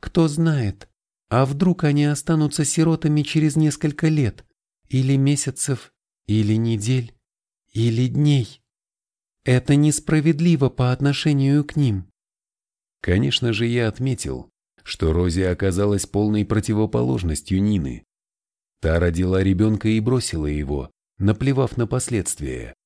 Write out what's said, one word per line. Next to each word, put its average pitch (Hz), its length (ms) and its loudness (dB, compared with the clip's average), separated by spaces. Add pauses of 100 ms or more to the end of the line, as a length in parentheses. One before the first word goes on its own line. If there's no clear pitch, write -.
Кто 165 220 2
знает, 151 600 -2 (420)
а 131 180 2
вдруг 165 360 0
они 147 220 2
останутся 151 580 0
сиротами 156 600 0
через 151 320 0
несколько 156 520 0
лет, 147 380 0 (420)
или 131 300 0
месяцев, 139 760 -2 (360)
или 107 260 2
недель, 113 640 -2 (580)
или 117 340 0
дней? 143 540 0 (840)
Это 127 300 2
несправедливо 151 920 2
по 123 220 0
отношению 139 760 0
к - 100 -12
ним. 110 300 0 (960)
Конечно 120 500 0
же, 110 140 -2
я 117 220 0
отметил, 113 640 -6 (320)
что - 280 -2
Рози 90 300 2
оказалась 95 640 0
полной 107 400 0
противоположностью 107 1200 -2
Нины. 80 400 -2 (800)
Та 82 180 0
родила 90 420 0
ребенка 104 480 2
и 110 100 2
бросила 110 460 -2
его, 73 460 -4 (260)
наплевав 127 600 0
на 117 100 -2
последствия. 71 880 -6 (100)